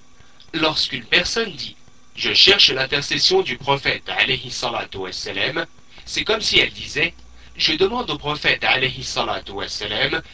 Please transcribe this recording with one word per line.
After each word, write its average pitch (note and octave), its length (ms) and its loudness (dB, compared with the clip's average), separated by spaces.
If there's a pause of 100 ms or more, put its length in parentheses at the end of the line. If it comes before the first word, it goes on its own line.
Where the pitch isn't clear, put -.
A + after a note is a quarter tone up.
(540)
Lorsqu'une D3+ 520 0
personne F3 480 0
dit : - 220 -10 (400)
Je A2 180 0
cherche F#3+ 360 8
l'intercession C#3+ 720 2
du C#3 160 -2
prophète, C#3 520 0
alayhi A#2 420 0
salatu A2 460 -4
wassalam, G2+ 680 -4 (400)
c'est - 200 -4
comme A3 160 0
si F#3+ 180 4
elle B2 120 4
disait : C#3+ 420 -4 (420)
Je D#3 180 2
demande A3+ 360 0
au - 80 -2
prophète, D3 480 0
alayhi C3 380 2
salatu G#2 500 -4
wassalam, G#2+ 680 -2 (120)